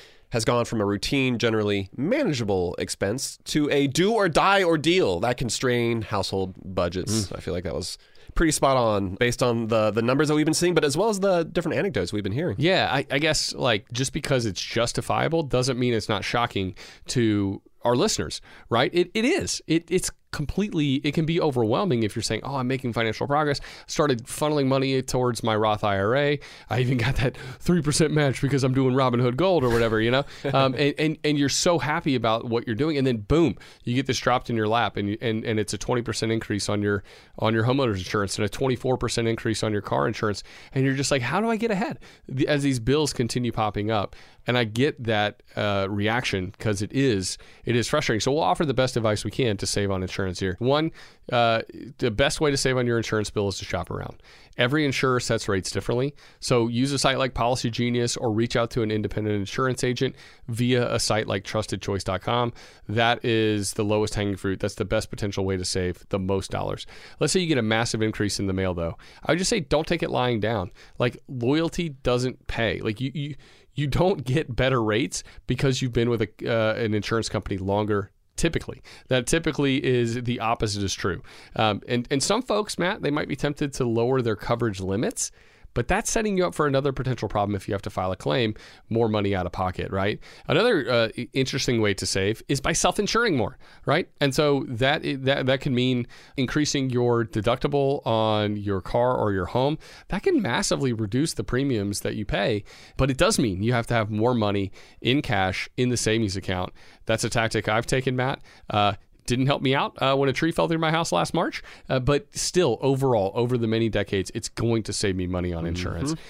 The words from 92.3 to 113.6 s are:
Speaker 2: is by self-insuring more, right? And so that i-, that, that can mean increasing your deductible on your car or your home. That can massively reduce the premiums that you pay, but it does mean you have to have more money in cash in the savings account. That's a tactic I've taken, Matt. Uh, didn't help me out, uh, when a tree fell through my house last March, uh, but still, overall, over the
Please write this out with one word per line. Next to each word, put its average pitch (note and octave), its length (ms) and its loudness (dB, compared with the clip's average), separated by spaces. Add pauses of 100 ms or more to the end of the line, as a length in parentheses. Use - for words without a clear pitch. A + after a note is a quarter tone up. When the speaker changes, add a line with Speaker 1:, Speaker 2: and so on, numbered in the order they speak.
Speaker 2:
is C#3 120 0
by D3+ 120 -2
self-insuring G3+ 640 2
more, G#2 200 0 (300)
right? D3+ 220 2 (120)
And C#3 140 2
so C#3+ 320 2
that C3 400 0
i-, D3 140 -2
that, C3+ 260 2
that C3+ 140 2
can D3 120 -2
mean B2 360 2 (280)
increasing C3+ 540 0
your A#2+ 340 2
deductible C3+ 800 0
on G#2+ 520 2
your G2+ 240 -2
car B2 360 2
or A2 160 0
your F#2 140 0
home. C#3 320 0 (300)
That - 160 -4
can E4+ 180 2
massively C#3+ 500 0
reduce A2+ 420 -2
the A2 100 -6
premiums A#2+ 560 0
that A2+ 160 -4
you G#2+ 80 -4
pay, D3+ 400 0 (320)
but C3 120 2
it C3 80 -2
does G3+ 220 4
mean G2+ 240 0
you A#2 100 2
have A#2 160 0
to A#2+ 60 0
have A2 160 2
more A2+ 240 2
money G2+ 380 0 (280)
in C#3+ 220 2
cash F#3+ 540 0
in B2 140 2
the A#2+ 60 0
savings A2 400 0
account. F#2 360 -4 (340)
That's A2+ 160 0
a A#2 80 -2
tactic A2+ 380 0
I've A2+ 180 0
taken, C3 300 0
Matt. B2+ 240 -2 (280)
Uh, G2+ 260 2 (320)
didn't B2+ 200 2
help C#3+ 160 0
me C3 140 2
out, G3 260 -2
uh, C3+ 140 2
when C#3 120 2
a C3 40 2
tree D#3+ 180 0
fell E3 160 2
through E3 120 0
my D#3+ 120 0
house E3 220 0
last E3+ 220 0
March, F#3+ 280 -2 (260)
uh, C3 120 2
but C#3+ 260 2 (100)
still, D#3 440 2
overall, C3 560 2
over B2 200 2
the A#2 120 0